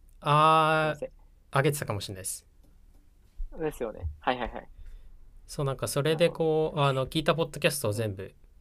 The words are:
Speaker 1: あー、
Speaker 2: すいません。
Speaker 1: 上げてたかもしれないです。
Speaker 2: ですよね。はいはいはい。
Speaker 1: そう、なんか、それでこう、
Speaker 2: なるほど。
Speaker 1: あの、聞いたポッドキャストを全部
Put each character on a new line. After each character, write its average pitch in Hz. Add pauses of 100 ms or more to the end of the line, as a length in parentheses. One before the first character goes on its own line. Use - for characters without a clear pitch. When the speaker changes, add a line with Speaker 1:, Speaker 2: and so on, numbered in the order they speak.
(200)
Speaker 1:
あ 156
ー、 -
Speaker 2:
す -
い -
ま -
せ -
ん。 -
Speaker 1:
上 139
げ 151
て 143
た -
か -
も 98
し -
れ 101
な 95
い 92
で -
す。 - (1120)
Speaker 2:
で 156
す -
よ 113
ね。 82 (100)
は 131
い 127
は 123
い -
は 120
い。 - (800)
Speaker 1:
そ -
う、 -
な 135
ん 123
か、 117
そ 143
れ 156
で 165
こ 156
う、 -
Speaker 2:
な 147
る 139
ほ 135
ど。 131
Speaker 1:
あ 131
の、 -
聞 160
い -
た 160
ポ 151
ッ 165
ド 151
キ 170
ャ 151
ス 143
ト 110
を -
全 104
部 95 (260)